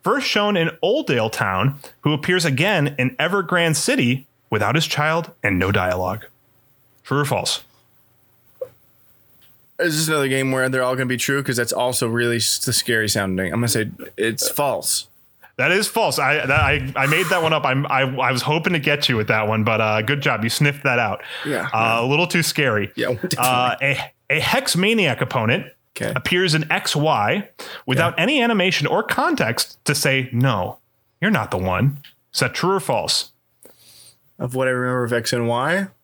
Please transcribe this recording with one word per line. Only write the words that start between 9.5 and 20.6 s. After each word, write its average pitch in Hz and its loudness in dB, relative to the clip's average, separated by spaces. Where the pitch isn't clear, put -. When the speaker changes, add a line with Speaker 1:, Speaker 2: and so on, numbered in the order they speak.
Speaker 2:
Is 156 0
this 156 0
another 147 2
game 135 0
where 131 0
they're 131 0
all 127 0
gonna 131 -2
be 123 -2
true? 139 0
'Cause 131 -2
that's 120 -2
also 123 0
really 120 0
s-, - -2
scary 110 0
sounding. 95 -2
I'm 113 -2
gonna 120 0
say 110 0
it's 110 -2
false. - -2
Speaker 1:
That 135 2
is 202 2
false. 170 0
I, 143 2
that, 131 -2
I, 139 2
I 135 2
made 165 2
that 175 2
one 160 2
up. 147 0
I'm, 135 0
I, 131 2
I 127 0
was 123 -2
hoping 156 0
to 160 0
get 147 0
you 123 2
with 107 0
that 110 2
one, 110 0
but, 110 2
uh, 110 2
good 139 0
job. 117 0
You 113 0
sniffed 143 0